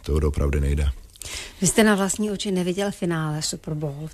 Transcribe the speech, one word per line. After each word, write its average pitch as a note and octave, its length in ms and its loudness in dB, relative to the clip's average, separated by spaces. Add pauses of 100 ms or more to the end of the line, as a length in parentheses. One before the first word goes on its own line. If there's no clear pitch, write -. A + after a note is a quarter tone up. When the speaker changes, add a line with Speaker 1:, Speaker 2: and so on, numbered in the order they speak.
Speaker 1:
to D2+ 180 2
doopravdy D2 400 2
nejde. C#2+ 300 2 (680)
Speaker 2:
Vy F#3+ 60 2
jste G#3+ 180 6
na G#3+ 100 6
vlastní G3 360 0
oči G3 200 -4
neviděl F#3 400 0
finále D#3+ 520 -2
Super D#3+ 320 -6
Bowl. D3+ 400 -6